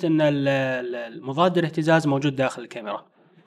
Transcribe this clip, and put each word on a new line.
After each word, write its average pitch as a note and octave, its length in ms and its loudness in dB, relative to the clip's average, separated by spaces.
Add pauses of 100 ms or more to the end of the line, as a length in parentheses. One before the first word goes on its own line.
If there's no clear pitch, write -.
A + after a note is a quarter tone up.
إن D#3+ 120 4
ال-، C#3+ 280 2
ال-، C3 460 -2 (200)
المضاد D3+ 440 0
الاهتزاز D#3+ 480 2
موجود C#3 300 0
داخل B2+ 260 -2
الكاميرا. G#2+ 440 -10 (400)